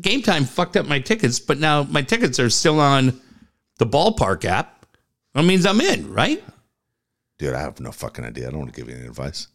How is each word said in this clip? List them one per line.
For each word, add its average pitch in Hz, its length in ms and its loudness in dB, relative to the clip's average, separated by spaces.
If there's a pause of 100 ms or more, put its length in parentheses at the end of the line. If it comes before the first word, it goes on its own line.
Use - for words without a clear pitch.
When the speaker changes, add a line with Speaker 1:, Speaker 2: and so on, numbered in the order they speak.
Speaker 1:
Game 220 220 0
Time 160 220 2
fucked - 320 -2
up 165 100 0
my 143 140 -2
tickets, 123 400 -2
but 139 180 -2
now 147 260 2
my 143 180 -2
tickets 190 360 0
are 123 120 4
still 156 280 2
on 135 420 4 (580)
the 113 80 2
Ballpark 139 580 0
app. - 420 -4 (480)
That 147 100 2
means 185 220 6
I'm 202 140 4
in, 320 320 0
right? 196 300 0 (960)
Speaker 2:
Dude, 67 160 -4
I 65 60 -4
have - 200 -10
no 60 120 -12
fucking - 320 -12
idea. 62 240 -10
I - 20 -10
don't 73 100 -8
wanna 62 120 -10
give 60 160 -16
you 60 80 -16
any 62 100 -16
advice. - 480 -12